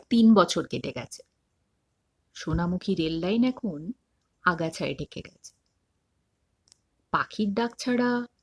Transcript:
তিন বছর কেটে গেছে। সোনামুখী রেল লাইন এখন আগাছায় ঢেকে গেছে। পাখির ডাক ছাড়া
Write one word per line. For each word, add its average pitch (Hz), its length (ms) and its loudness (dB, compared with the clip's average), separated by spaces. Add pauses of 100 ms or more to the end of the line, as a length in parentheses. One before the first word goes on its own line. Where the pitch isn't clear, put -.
তিন 226 240 8
বছর 170 340 4
কেটে - 240 -6
গেছে। - 320 -12 (1120)
সোনামুখী 175 640 -2
রেল 160 180 -2
লাইন 185 300 0
এখন 196 480 -4 (520)
আগাছায় 160 520 -2
ঢেকে - 260 -12
গেছে। - 320 -20 (1600)
পাখির 202 420 -2
ডাক 233 240 -2
ছাড়া 247 500 0 (160)